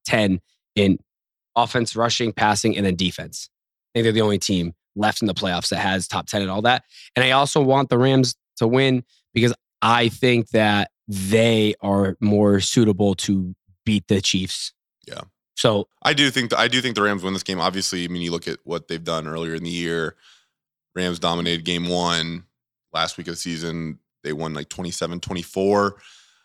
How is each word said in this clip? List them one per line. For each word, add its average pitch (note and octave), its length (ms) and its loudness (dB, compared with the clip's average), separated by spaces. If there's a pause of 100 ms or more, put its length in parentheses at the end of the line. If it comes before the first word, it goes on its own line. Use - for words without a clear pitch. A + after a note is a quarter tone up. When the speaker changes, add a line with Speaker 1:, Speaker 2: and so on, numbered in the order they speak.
Speaker 1:
ten G2+ 360 0 (340)
in G2 220 4 (580)
offense, A#2 400 0
rushing, A2+ 380 0
passing, G#2+ 420 0
and G2+ 100 -2
then F#2 100 0
defense. - 540 -6 (440)
I A#2+ 60 0
think A2+ 60 2
they're A2+ 60 4
the A2 100 2
only G#2 180 2
team F2 340 -2 (240)
left G#2+ 240 -2
in A2 60 0
the F#2+ 60 -2
playoffs F2+ 360 -4
that F#2+ 100 -2
has F#2 280 -2
top F2 200 -6
ten G#2 140 -4
and F#2+ 100 -4
all G#2 120 -4
that. B2 200 0 (320)
And B2 100 2
I B2+ 60 2
also C#3 300 2
want C3+ 280 2
the B2 80 2
Rams C3 380 2 (220)
to A#2 100 2
win B2+ 360 2 (300)
because A#2+ 200 6 (280)
I A#2 280 4
think A#2+ 400 2
that G#2 420 2 (160)
they G#2+ 760 2
are G2 380 2
more G#2 400 4
suitable G2+ 560 2
to F#2+ 400 -2 (300)
beat G#2 220 0
the G2 140 2
Chiefs. - 520 -4 (340)
Speaker 2:
Yeah. - 140 -14 (340)
Speaker 1:
So G#2+ 320 0 (160)
Speaker 2:
I D3+ 100 2
do C#3+ 180 2
think A#2+ 200 -4
th-, - 80 0
I A#2 80 2
do A#2+ 140 0
think A#2+ 140 -4
the G#2 80 0
Rams G2+ 200 0
win F#2+ 100 -4
this F#2 100 -6
game. F#2 160 -6
Obviously, F#2 460 -4
I - 20 -8
mean, F2 140 -8
you E2+ 100 -4
look E2 160 -6
at D#2+ 160 -8
what E2+ 240 -8
they've E2+ 160 -8
done E2 240 -4
earlier E2 280 -6
in E2 80 -8
the E2+ 60 -8
year. E2+ 460 -4 (800)
Rams F2+ 240 -4
dominated E2+ 460 -2
game F2 220 -4
one E2+ 580 -2 (480)
last D#2+ 240 -4
week E2 100 -12
of E2+ 60 -8
the E2+ 60 -10
season. E2 600 -8 (240)
They D2+ 100 -8
won, D#2+ 200 -6
like, D2 160 -10
twenty-seven F2 500 -8
twenty-four. G2 800 0 (480)